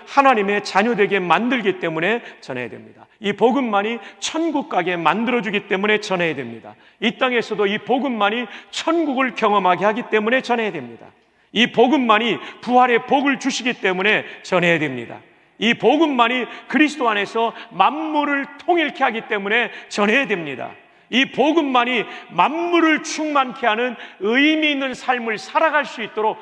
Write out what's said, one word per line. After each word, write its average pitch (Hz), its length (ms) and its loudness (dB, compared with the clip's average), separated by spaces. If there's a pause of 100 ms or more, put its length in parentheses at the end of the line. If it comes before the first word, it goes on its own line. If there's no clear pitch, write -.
하나님의 208 560 2
자녀되게 202 560 2
만들기 190 600 0
때문에 175 600 -4
전해야 123 300 -8
됩니다. 110 380 -20 (120)
이 202 140 -2
복음만이 226 680 0 (200)
천국 311 500 -4
가게 180 260 0
만들어주기 202 720 0
때문에 208 320 0
전해야 175 360 -2
됩니다. 117 400 -12 (260)
이 226 160 0
땅에서도 226 500 0
이 208 120 -2
복음만이 233 680 -2 (260)
천국을 277 640 -2
경험하게 190 500 2
하기 220 240 -2
때문에 226 320 2
전해야 226 300 -2
됩니다. 117 400 -12 (400)
이 226 200 2
복음만이 233 920 2
부활의 247 460 4
복을 277 320 2
주시기 240 420 -4
때문에 190 600 0
전해야 170 360 2
됩니다. 123 420 -6 (360)
이 220 180 2
복음만이 247 720 2 (220)
그리스도 277 420 2
안에서 214 440 0 (180)
만물을 285 840 0
통일케 320 460 0
하기 226 240 -2
때문에 208 440 0 (180)
전해야 220 380 2
됩니다. 151 460 -6 (360)
이 240 220 0
복음만이 254 720 2 (280)
만물을 311 720 2
충만케 277 640 -2
하는 233 280 0 (240)
의미 294 520 2
있는 269 220 -4
삶을 233 440 -4
살아갈 294 480 0
수 - 160 -10
있도록 214 400 -4